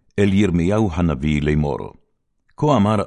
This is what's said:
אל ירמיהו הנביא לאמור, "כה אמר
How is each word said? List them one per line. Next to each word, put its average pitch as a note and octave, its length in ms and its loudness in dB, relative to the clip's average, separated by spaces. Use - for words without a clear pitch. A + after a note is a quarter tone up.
אל G2+ 140 2
ירמיהו G2 600 2
הנביא D2+ 500 0
לאמור, D2 360 -2
"כה D3 200 0
אמר G#2 300 2